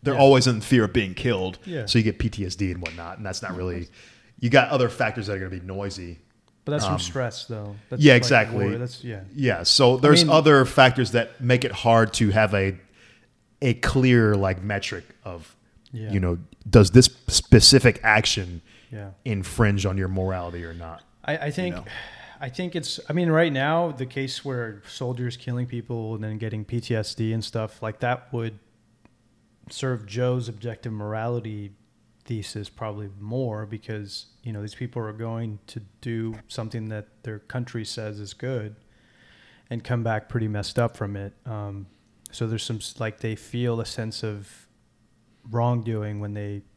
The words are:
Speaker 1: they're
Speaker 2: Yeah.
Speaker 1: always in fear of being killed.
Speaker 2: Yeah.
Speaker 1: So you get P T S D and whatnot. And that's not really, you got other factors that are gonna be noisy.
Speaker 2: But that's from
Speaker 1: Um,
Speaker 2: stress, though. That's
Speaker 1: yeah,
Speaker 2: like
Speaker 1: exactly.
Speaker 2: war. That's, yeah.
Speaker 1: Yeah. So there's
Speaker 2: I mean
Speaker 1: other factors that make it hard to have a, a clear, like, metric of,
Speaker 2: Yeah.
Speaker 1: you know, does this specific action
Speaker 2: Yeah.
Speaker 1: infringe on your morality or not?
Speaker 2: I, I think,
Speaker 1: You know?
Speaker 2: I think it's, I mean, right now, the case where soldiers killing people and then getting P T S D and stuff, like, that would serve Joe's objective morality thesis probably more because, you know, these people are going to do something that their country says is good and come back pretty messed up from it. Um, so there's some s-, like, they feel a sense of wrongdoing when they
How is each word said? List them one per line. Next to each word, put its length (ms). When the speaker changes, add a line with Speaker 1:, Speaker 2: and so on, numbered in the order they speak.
Speaker 1:
they're 120
Speaker 2:
Yeah. 60
Speaker 1:
always 260
in 140
fear 240
of 80
being 220
killed. 500
Speaker 2:
Yeah. 220
Speaker 1:
So 120
you 60
get 140
P 100
T 160
S 120
D 160
and 100
whatnot. 340
And 80
that's 180
not 140
really, 320
you 100
got 200
other 180
factors 400
that 80
are 20
gonna 120
be 140
noisy. 540
Speaker 2:
But 80
that's 120
from 100
Speaker 1:
Um, 60
Speaker 2:
stress, 460
though. 300
That's 120
Speaker 1:
yeah, 120
Speaker 2:
like 80
Speaker 1:
exactly. 480
Speaker 2:
war. 80
That's, 260
yeah. 160
Speaker 1:
Yeah. 280
So 340
there's 260
Speaker 2:
I 20
mean 80
Speaker 1:
other 320
factors 480
that 280
make 240
it 60
hard 440
to 160
have 240
a, 220
a 120
clear, 600
like, 300
metric 400
of, 300
Speaker 2:
Yeah. 180
Speaker 1:
you 100
know, 180
does 220
this 180
specific 720
action 600
Speaker 2:
Yeah. 200
Speaker 1:
infringe 640
on 100
your 120
morality 560
or 100
not? 280
Speaker 2:
I, 140
I 140
think, 240
Speaker 1:
You 60
know? 40
Speaker 2:
I 100
think 240
it's, 240
I 40
mean, 180
right 220
now, 400
the 120
case 400
where 440
soldiers 500
killing 280
people 500
and 80
then 120
getting 280
P 160
T 160
S 180
D 180
and 120
stuff, 360
like, 200
that 320
would 260
serve 360
Joe's 420
objective 440
morality 800
thesis 440
probably 400
more 460
because, 600
you 100
know, 80
these 140
people 280
are 100
going 460
to 120
do 340
something 400
that 180
their 160
country 460
says 360
is 140
good 420
and 140
come 180
back 260
pretty 200
messed 300
up 180
from 200
it. 160
Um, 420
so 140
there's 180
some 120
s-, 220
like, 220
they 160
feel 440
a 60
sense 380
of 420
wrongdoing 720
when 140
they 280